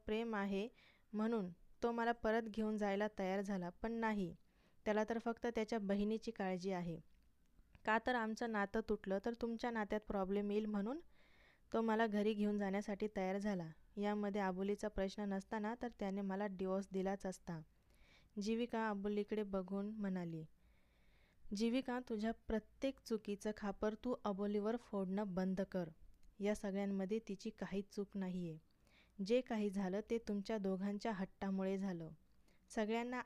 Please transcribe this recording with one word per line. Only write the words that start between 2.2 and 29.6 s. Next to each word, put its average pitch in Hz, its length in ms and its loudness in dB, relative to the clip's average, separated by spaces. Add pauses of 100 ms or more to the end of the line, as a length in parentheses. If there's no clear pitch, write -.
घेऊन 214 340 0
जायला 202 300 2 (120)
तयार 190 220 2
झाला, 190 280 -2
पण 226 220 -6
नाही. 214 440 0 (500)
त्याला 214 180 4
तर 226 160 0
फक्त 233 280 -2
त्याच्या 226 320 0
बहिणीची 208 520 0
काळजी 185 400 -2
आहे. 170 280 -2 (840)
का 220 200 6
तर 254 100 4
आमचं 226 360 0
नातं 208 280 2 (100)
तुटलं 202 360 2
तर 233 160 0
तुमच्या 233 300 0
नात्यात 214 300 0
प्रॉब्लेम 202 500 0
येईल 214 140 2
म्हणून 214 340 0 (760)
तो 226 80 4
मला 226 260 4
घरी 208 260 2
घेऊन 208 240 2
जाण्यासाठी 202 580 0
तयार 190 220 0
झाला. 196 320 -2 (280)
यामध्ये 208 440 0
आबोलीचा 196 460 0
प्रश्न 196 340 -2
नसताना 208 600 -2
तर 240 60 -2 (120)
त्याने 196 220 -2
मला 196 260 0
डिव्होर्स 190 440 0
दिलाच 190 340 0
असता, 180 340 -6 (840)
जीविका 226 480 0
अबोलीकडे 208 540 0
बघून 196 460 -2
म्हणाली. 185 540 -2 (1160)
जीविका, 247 420 2 (100)
तुझ्या 220 220 0 (160)
प्रत्येक 226 520 -2
चुकीचं 214 580 -2
खापर 214 360 0
तू 247 300 -2
अबोलीवर 208 540 0
फोडणं 196 560 -2
बंद 185 280 2
कर. 180 280 -2 (500)
या 208 160 4
सगळ्यांमध्ये 196 720 0
तिची 202 220 -6
काहीच 196 360 -4 (100)
चूक 202 220 -4
नाहीये. 180 400 -2 (680)
जे 240 160 4
काही 214 280 0